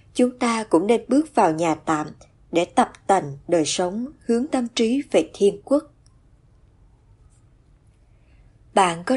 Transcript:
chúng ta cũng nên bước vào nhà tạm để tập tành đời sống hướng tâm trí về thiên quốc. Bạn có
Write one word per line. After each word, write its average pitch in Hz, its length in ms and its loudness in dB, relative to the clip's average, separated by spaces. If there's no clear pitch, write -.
chúng 247 240 0
ta 226 260 -2
cũng 175 220 0
nên 226 220 2
bước 302 260 0
vào 180 180 4
nhà 160 220 -2
tạm 151 320 -4
để 170 120 0
tập - 280 -2
tành 156 300 0
đời 165 180 2
sống 190 400 -4
hướng 233 200 0
tâm 254 220 -4
trí 247 420 -2
về - 240 2
thiên 202 300 0
quốc. 294 180 0
Bạn 175 320 2
có 262 100 0